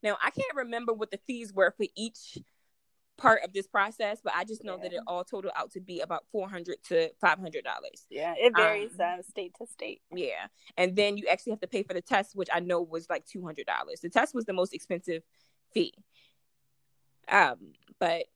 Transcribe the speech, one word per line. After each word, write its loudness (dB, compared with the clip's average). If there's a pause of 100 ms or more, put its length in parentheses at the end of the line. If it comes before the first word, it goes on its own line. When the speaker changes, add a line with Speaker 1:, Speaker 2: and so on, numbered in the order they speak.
Speaker 1:
Now, 0
I 2
can't -4
remember -4
what -4
the -10
fees -8
were 6
for -2 (100)
each -10 (760)
part 8
of -6
this -6
process, 0
but -2
I 0
just -10
know -6
Speaker 2:
Yeah. -12
Speaker 1:
that -8
it -4
all -4
totaled -6
out -4
to -10
be -10
about -4
four -4
hundred -10
to 2 (100)
five 6
hundred -8
dollars. -8
Speaker 2:
Yeah, -4
it 6
varies, 2
Speaker 1:
Um, -2
Speaker 2:
uh, -16
state -10
to -12
state. -12 (100)
Speaker 1:
Yeah. -6 (280)
And 4
then 4
you -4
actually 2
have -6
to -8
pay -2
for -8
the -4
test, 0
which -4
I 2
know 0
was, -6
like, -4
two -12
hundred -10
dollars. -4
The -8
test 2
was -4
the -4
most 0
expensive -6 (500)
fee. 0 (1300)
Um, 4 (260)
but 2 (120)